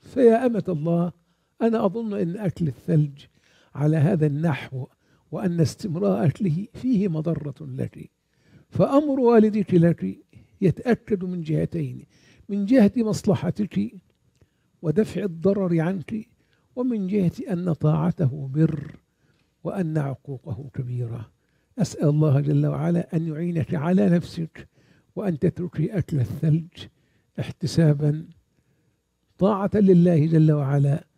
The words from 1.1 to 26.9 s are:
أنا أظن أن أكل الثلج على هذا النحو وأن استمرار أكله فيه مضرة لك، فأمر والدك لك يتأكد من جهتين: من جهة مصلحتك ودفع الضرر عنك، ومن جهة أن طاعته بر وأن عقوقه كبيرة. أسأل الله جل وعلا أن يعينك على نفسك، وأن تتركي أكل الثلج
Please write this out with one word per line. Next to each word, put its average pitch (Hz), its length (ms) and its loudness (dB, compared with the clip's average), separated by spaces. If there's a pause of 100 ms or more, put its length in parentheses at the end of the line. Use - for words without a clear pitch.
أنا 226 240 0
أظن 214 280 -4
أن 185 220 -4
أكل 180 320 -4
الثلج 143 560 -2 (500)
على 151 220 0
هذا 156 300 2
النحو 139 600 -4 (460)
وأن 175 280 -2
استمرار 185 680 0
أكله 175 480 0
فيه 214 340 0
مضرة 156 520 -4
لك، 127 500 -10 (600)
فأمر 277 500 2
والدك 220 540 4
لك 170 440 2 (420)
يتأكد 202 640 0
من 180 180 -6
جهتين: 151 640 -4 (440)
من 202 180 -4
جهة 214 300 6
مصلحتك 208 960 -2 (880)
ودفع 175 420 0
الضرر 180 560 0
عنك، 190 480 -4 (480)
ومن 247 300 -2
جهة 185 260 2 (180)
أن 180 220 -2
طاعته 151 760 0
بر 143 480 -2 (680)
وأن 160 340 -4
عقوقه 139 760 -8
كبيرة. 123 560 -8 (480)
أسأل 196 300 0
الله 147 320 4
جل 143 260 2
وعلا 165 500 -2
أن 165 120 -4
يعينك 165 460 -6
على 180 340 0
نفسك، 170 600 -4 (480)
وأن 180 220 -4
تتركي 175 600 -2
أكل 143 220 -4
الثلج 160 680 -2 (540)